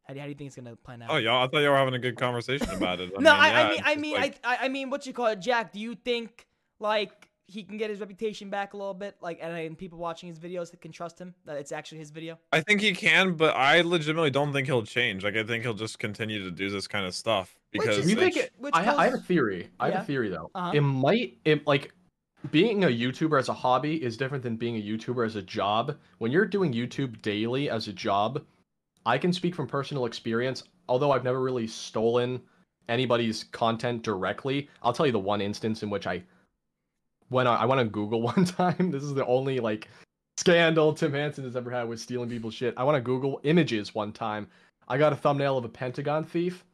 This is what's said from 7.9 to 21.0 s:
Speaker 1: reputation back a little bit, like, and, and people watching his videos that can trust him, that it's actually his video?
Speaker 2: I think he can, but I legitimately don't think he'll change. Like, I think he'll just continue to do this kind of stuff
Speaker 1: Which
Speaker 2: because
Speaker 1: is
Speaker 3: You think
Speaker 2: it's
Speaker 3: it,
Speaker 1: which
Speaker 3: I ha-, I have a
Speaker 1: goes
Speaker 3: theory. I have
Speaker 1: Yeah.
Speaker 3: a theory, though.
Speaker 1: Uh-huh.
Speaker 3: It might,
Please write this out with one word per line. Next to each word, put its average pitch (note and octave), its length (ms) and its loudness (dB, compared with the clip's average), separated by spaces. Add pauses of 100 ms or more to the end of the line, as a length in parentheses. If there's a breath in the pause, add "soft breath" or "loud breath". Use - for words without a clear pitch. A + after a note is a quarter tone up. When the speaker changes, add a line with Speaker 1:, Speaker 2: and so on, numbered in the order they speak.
Speaker 1:
reputation G3+ 500 -8
back G3+ 240 -6
a G3+ 40 -12
little G3 160 -8
bit, G3 280 -10
like, E3+ 200 -10
and, E3 120 -8
and D#3+ 240 -8
people E3+ 220 -14
watching E3+ 300 -8
his D#3+ 100 -16
videos F3 320 -8
that F3 100 -20
can D#3+ 120 -18
trust E3+ 260 -12
him, F3+ 140 -16 (120)
that D3+ 120 -10
it's D3 160 -10
actually D3+ 240 -10
his D3+ 140 -14
video? E3 260 -12 (160)
Speaker 2:
I D#3+ 80 4
think G#3 180 2
he G#3 140 4
can, F3 420 4
but D#3 200 6
I D3 260 8
legitimately D#3+ 500 2
don't C#3 220 2
think C3+ 140 0
he'll B2 160 4
change. G#2+ 420 0
Like, G#2 100 0
I A2 80 2
think A2+ 200 -2
he'll A#2+ 100 -2
just G#2+ 260 -8
continue G#2+ 440 -4
to F#2 80 -6
do F#2+ 180 -4
this G2 180 -4
kind G2+ 180 -4
of F2+ 80 -4
stuff G2+ 440 -2 (160)
Speaker 1:
Which G#2 80 -2
Speaker 2:
because G#2+ 160 2
Speaker 1:
is D#3 120 2
Speaker 3:
You A3 60 4
think F4+ 220 2
Speaker 2:
it's - 100 0
Speaker 3:
it, - 100 -16
Speaker 1:
which C#4 180 -4
Speaker 3:
I E3 80 4
ha-, B3+ 140 2
I E3+ 80 4
have B3+ 80 2
a B3 40 -4
Speaker 1:
goes - 80 -10
Speaker 3:
theory. G#2 520 0
I B2+ 100 0
have E3+ 80 0
Speaker 1:
Yeah. F#3+ 60 -2
Speaker 3:
a - 40 -10
theory, B2+ 240 -2
though. E2 260 -8
Speaker 1:
Uh-huh. F3+ 180 -4
Speaker 3:
It D3 80 4
might, C#3+ 600 2